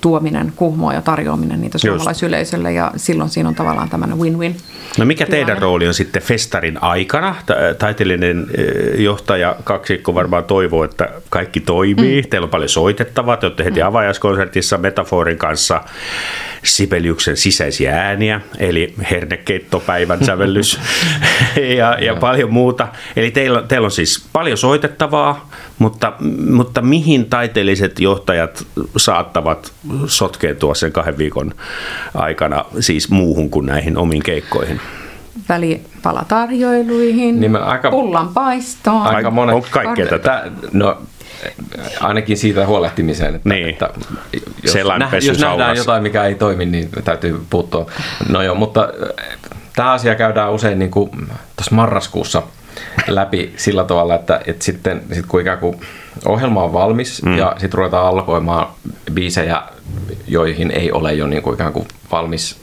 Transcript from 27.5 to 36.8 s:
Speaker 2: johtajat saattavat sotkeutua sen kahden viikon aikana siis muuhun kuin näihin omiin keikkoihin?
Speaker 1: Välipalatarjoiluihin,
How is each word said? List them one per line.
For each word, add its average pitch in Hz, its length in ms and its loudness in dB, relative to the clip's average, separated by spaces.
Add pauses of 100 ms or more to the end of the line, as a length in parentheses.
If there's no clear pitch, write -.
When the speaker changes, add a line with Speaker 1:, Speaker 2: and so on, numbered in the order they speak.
Speaker 2:
johtajat 87 680 2 (300)
saattavat 85 760 0 (340)
sotkeutua 76 680 0
sen 78 180 -2
kahden 78 260 -2
viikon 76 360 -2 (600)
aikana 78 500 -2 (160)
siis - 300 0
muuhun 80 400 2
kuin 71 160 0
näihin 76 320 0
omiin 80 240 2
keikkoihin? 73 580 -2 (680)
Speaker 1:
Välipalatarjoiluihin, 233 1900 0